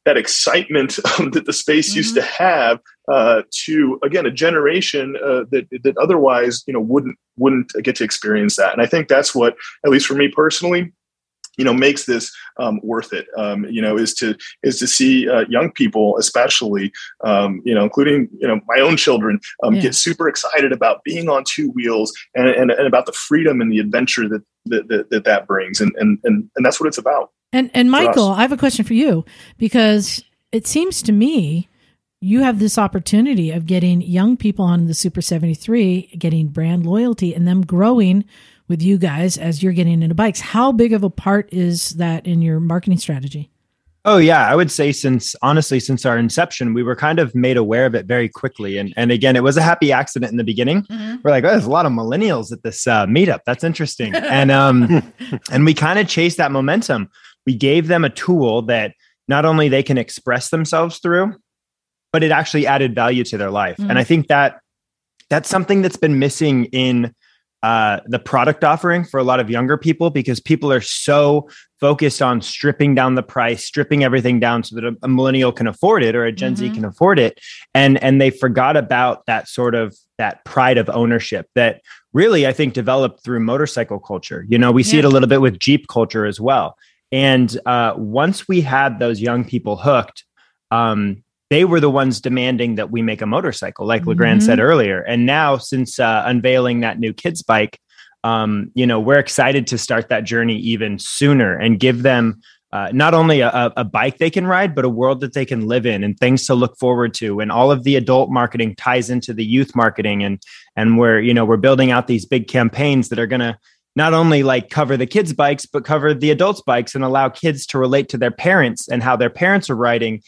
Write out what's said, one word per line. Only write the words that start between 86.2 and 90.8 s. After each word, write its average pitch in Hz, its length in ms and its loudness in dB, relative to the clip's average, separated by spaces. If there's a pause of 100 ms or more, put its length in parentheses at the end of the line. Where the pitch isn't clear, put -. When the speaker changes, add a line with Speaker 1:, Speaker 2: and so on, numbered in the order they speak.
Speaker 3:
as 101 140 -6
well. 113 380 -2 (340)
And, 131 540 2
uh, 120 320 0
once 131 500 -2
we 180 140 0
had 131 380 0
those 117 220 -2
young 120 220 -2
people 107 340 -6
hooked, 127 460 0 (480)
um, 107 520 -2 (280)